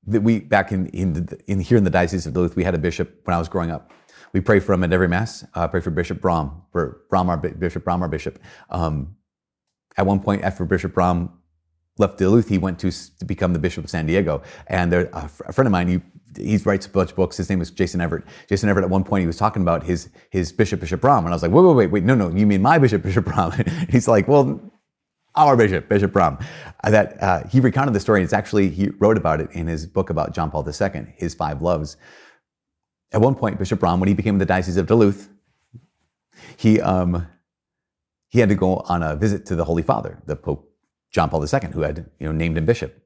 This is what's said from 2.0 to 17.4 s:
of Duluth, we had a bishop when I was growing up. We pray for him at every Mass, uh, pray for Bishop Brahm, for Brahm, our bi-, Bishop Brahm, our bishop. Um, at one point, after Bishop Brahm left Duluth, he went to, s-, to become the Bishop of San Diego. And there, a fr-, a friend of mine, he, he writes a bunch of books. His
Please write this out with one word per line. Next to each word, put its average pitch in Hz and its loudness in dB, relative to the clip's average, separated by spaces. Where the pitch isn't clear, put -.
of 76 -8
Duluth, 87 0
we 90 0
had 90 0
a - -2
bishop - -6
when 90 -2
I 85 0
was 85 -6
growing 85 -4
up. 76 -12
We 98 0
pray 101 4
for 92 0
him 92 2
at 85 0
every 92 2
Mass, 95 -4
uh, 85 -2
pray 87 -4
for - -6
Bishop 85 -6
Brahm, 80 -2
for 78 -6
Brahm, 92 0
our 85 0
bi-, 78 -6
Bishop 85 -6
Brahm, 90 -2
our 85 -4
bishop. 78 -8
Um, 78 -4
at 101 2
one 98 2
point, 98 -2
after 95 -4
Bishop 87 -2
Brahm 87 0
left 101 0
Duluth, 104 4
he 98 0
went 90 -2
to, 95 -2
s-, - -10
to 90 -10
become 90 -2
the 82 -2
Bishop 85 -4
of - -14
San 82 -4
Diego. 82 0
And 87 -2
there, 87 0
a 78 -12
fr-, - -18
a - -12
friend 135 2
of 110 2
mine, 90 2
he, 90 0
he 101 0
writes 98 0
a - -20
bunch 92 0
of - -20
books. 92 -2
His 90 -6